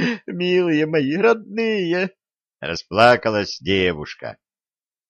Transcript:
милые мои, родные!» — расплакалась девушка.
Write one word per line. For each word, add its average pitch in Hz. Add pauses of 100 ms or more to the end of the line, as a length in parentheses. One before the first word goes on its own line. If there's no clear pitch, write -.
(260)
милые 175
мои, 151
родные!» — 202 (480)
расплакалась 104
девушка. 85 (720)